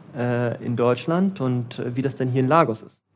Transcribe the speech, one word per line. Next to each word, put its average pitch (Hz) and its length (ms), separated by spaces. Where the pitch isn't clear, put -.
äh, 120 480
in 120 120
Deutschland 165 640
und, 123 400
äh, 123 160
wie 135 60
das 135 140
denn 131 120
hier 127 140
in 131 80
Lagos 143 320
ist. - 220